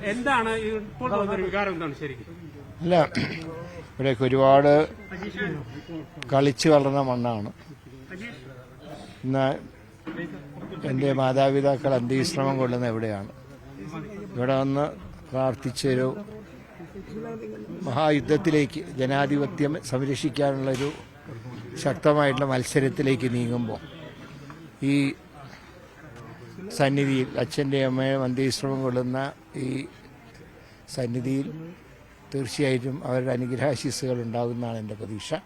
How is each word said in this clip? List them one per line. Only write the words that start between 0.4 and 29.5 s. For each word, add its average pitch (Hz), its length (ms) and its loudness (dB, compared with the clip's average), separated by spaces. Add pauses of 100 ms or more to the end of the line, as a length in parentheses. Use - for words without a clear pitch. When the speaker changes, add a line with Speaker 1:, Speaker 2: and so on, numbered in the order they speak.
Speaker 1:
ഈ - 20 0 (120)
ഇപ്പോൾ 247 320 -6
തോന്നുന്ന 202 260 2
ഒരു 185 100 0
വികാരം 196 280 0
എന്താണ് 160 260 -4
ശരിക്കും? 143 340 -10 (460)
Speaker 2:
അല്ല, 175 120 4 (1000)
ഇവിടെയൊക്കെ 131 340 2
ഒരുപാട് 135 440 10 (1600)
കളിച്ചു 139 420 4
വളർന്ന 139 260 4 (100)
മണ്ണാണ്. 117 400 0 (1800)
ഇന്ന് 135 200 4 (1400)
എൻ്റെ 135 180 2 (120)
മാതാപിതാക്കൾ 135 800 4
അന്ത്യവിശ്രമം 135 600 2
കൊള്ളുന്ന 123 320 2
എവിടെയാണ്? 107 380 -4 (1040)
ഇവിടെ 127 280 2
വന്ന് 139 240 0 (440)
പ്രാർത്ഥിച്ചൊരു 131 760 0 (1800)
മഹായുദ്ധത്തിലേക്ക്, 147 960 2 (200)
ജനാധിപത്യം 143 720 2 (180)
സംരക്ഷിക്കാനുള്ളൊരു 135 1000 0 (960)
ശക്തമായിട്ടുള്ള 143 680 4
മത്സരത്തിലേക്ക് 131 840 2
നീങ്ങുമ്പോൾ 120 460 -2 (1120)
ഈ - 20 4 (1800)
സന്നിധിയിൽ, 135 500 2 (140)
അച്ഛൻ്റെയും 135 480 0
അമ്മയും 131 360 0
അന്ത്യവിശ്രമം 135 580 0
കൊള്ളുന്ന 127 340 0 (460)